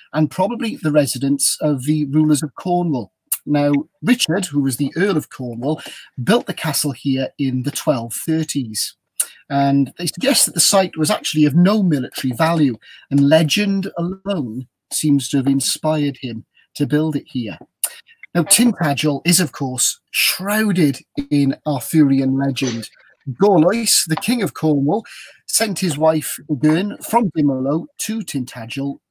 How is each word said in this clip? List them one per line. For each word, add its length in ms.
and 180
probably 460
the 140
residence 680
of 220
the 220
rulers 360
of 140
Cornwall. 560
Now, 260
Richard, 440
who 180
was 140
the 200
Earl 180
of 140
Cornwall, 520
built 240
the 60
castle 380
here 460
in 260
the 80
twelve 420
thirties. 840
And 520
they 80
suggest 400
that 80
the 40
site 380
was 140
actually 340
of 100
no 280
military 500
value, 440
and 180
legend 680
alone 720
seems 380
to 80
have 100
inspired 720
him 260
to 120
build 280
it 120
here. 300
Now, 100
Tintagel 800
is, 160
of 120
course, 480
shrouded 880
in 260
Arthurian 720
legend. 520
Gorlois, 640
the 80
King 260
of 140
Cornwall, 500
sent 320
his 180
wife 400
Gurn 380
from 340
Dimolo 540
to 200
Tintagel 800